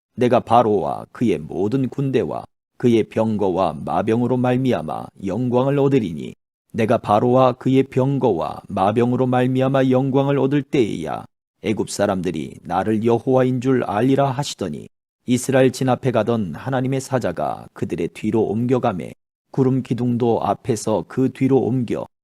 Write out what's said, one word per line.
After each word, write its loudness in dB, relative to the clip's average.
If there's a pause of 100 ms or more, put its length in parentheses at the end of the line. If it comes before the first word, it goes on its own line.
(160)
내가 4
바로와 2
그의 0
모든 -4
군대와 -2 (340)
그의 4
병거와 0 (100)
마병으로 0
말미암아 -2 (200)
영광을 0
얻으리니 0 (380)
내가 2
바로와 4
그의 2
병거와 -2
마병으로 2
말미암아 2
영광을 2
얻을 0
때에야 -2 (360)
애굽 -2
사람들이 -2
나를 -2
여호와인 2
줄 0
알리라." 0
하시더니 -8 (380)
이스라엘 2
진 -2
앞에 0
가던 -2
하나님의 -4
사자가 -4
그들의 -4
뒤로 0
옮겨가매 -2 (380)
구름 2
기둥도 0
앞에서 -2
그 0
뒤로 2
옮겨 -2 (180)